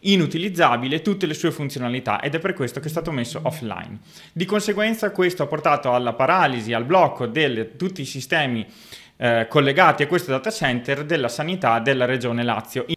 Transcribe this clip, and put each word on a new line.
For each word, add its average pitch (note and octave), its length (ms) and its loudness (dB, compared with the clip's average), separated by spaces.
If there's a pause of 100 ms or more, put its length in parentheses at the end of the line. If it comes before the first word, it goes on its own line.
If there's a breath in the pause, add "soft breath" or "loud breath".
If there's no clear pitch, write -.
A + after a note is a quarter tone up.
inutilizzabile D#3+ 1000 2
tutte G3 240 -2
le D#3 80 -2
sue D#3+ 180 -2
funzionalità, B2+ 680 -4
ed C#3+ 140 -4
è E3 40 -2
per F#3 140 -4
questo C#3 280 -4
che D3+ 80 -8
è - 20 -6
stato D#3+ 220 -4
messo B2 320 -4
offline. A2+ 540 -6 (320 loud breath)
Di E3+ 140 -4
conseguenza G#3 680 0
questo F3+ 320 0
ha C#3 40 -2
portato C#3+ 480 0
alla B2 180 0
paralisi, C3 640 2
al A#2 100 0
blocco D3+ 400 4
di A#2 440 0 (100)
tutti F#3 240 -6
i - 20 -6
sistemi, B2+ 600 -2 (500 loud breath)
eh, A#2 320 2
collegati D3 540 4
a C#3 40 2
questo E3 260 -2
data C#3 180 -2
center C3+ 540 -2
della D3 240 0
sanità D3+ 500 0
della B2+ 260 2
Regione A#2+ 380 -2
Lazio. A#2 420 -4 (120)